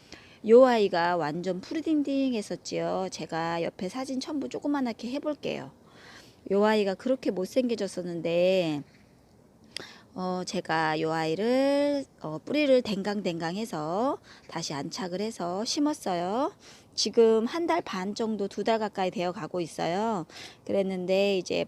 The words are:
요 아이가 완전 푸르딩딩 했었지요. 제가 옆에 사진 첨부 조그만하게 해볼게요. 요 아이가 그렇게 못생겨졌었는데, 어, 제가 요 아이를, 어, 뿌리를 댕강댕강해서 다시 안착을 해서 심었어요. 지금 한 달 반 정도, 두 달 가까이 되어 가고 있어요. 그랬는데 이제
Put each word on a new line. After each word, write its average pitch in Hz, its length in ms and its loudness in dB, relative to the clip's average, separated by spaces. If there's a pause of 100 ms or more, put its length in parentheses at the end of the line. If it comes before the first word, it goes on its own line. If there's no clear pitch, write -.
(480)
요 240 160 12
아이가 185 520 4
완전 175 440 -2
푸르딩딩 277 720 0
했었지요. 180 800 -4
제가 165 520 -4
옆에 185 280 -4
사진 262 300 -6
첨부 269 280 -4
조그만하게 254 640 -4
해볼게요. 151 600 -6 (800)
요 202 140 4
아이가 208 300 2
그렇게 254 360 -2
못생겨졌었는데, 180 1500 0 (1300)
어, 185 300 -4
제가 160 560 -2
요 160 100 0
아이를, 262 920 0 (160)
어, 156 240 -8
뿌리를 269 380 4
댕강댕강해서 190 1400 -4 (280)
다시 165 280 -8
안착을 180 480 -6
해서 196 420 -4
심었어요. 254 880 -2 (420)
지금 220 520 4
한 339 200 -2
달 330 140 2
반 196 340 -6
정도, 214 320 -2
두 202 160 -6
달 226 160 2
가까이 202 320 -2
되어 180 220 -2
가고 180 300 -6
있어요. 170 640 -2 (400)
그랬는데 190 720 2
이제 175 300 -2